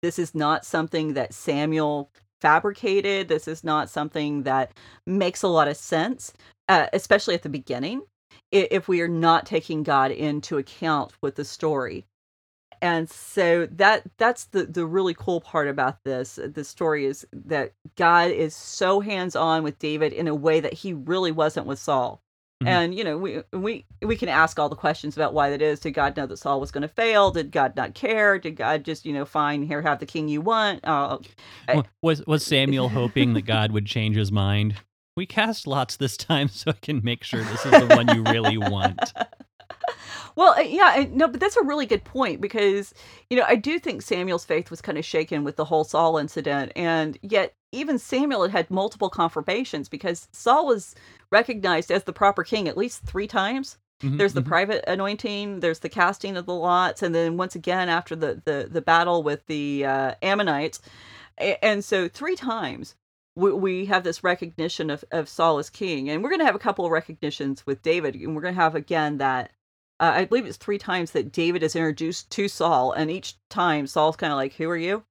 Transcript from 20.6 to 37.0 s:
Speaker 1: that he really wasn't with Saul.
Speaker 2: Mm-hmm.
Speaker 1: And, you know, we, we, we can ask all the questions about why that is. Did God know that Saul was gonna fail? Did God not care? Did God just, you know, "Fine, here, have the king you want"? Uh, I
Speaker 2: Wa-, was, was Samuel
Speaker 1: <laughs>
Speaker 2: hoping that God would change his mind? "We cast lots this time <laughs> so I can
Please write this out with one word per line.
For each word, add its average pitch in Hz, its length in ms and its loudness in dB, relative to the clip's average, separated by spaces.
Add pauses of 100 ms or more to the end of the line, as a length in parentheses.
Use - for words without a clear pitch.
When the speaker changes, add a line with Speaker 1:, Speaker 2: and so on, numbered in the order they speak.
Speaker 1:
that 147 140 -4
he 196 180 -10
really 165 400 -2
wasn't 156 340 0
with 135 120 -6
Saul. 123 420 -2 (420)
Speaker 2:
Mm-hmm. 123 60 0
Speaker 1:
And, 180 260 2
you 208 100 -6
know, 156 140 -2
we, 170 240 -6 (100)
we, 202 320 -6 (180)
we 220 140 -2
can 247 120 -4
ask 156 300 2
all 147 100 2
the 147 80 -6
questions 151 400 -4
about 151 180 0
why 143 160 2
that 143 120 -2
is. 151 180 0
Did 156 120 -4
God 143 240 0
know 143 100 -4
that - 100 -10
Saul 139 240 0
was 139 100 -6
gonna 147 180 -4
fail? 214 420 4
Did 156 200 -4
God 135 240 2
not - 200 -4
care? 214 440 2
Did 160 180 -8
God 143 280 0
just, 160 200 -8
you 151 80 -6
know, 143 120 -4
"Fine, 147 400 0
here, 147 180 -4
have 147 160 2
the 151 80 -10
king 151 220 -4
you 147 120 -2
want"? 208 460 0
Uh, 143 320 -2 (500)
I 127 80 4
Speaker 2:
Wa-, 147 60 2 (180)
was, 160 260 0
was 156 200 0
Samuel 135 420 2
Speaker 1:
<laughs> 117 120 0
Speaker 2:
hoping 123 340 2
that 98 80 0
God 110 300 0
would 104 140 0
change 107 300 0
his 104 140 0
mind? 104 460 0 (400)
"We 190 100 -4
cast 220 400 -2
lots 135 300 -2
this 135 200 -2
time 143 320 0
<laughs> - 0 -
so - 220 -6
I - 40 0
can 147 280 -4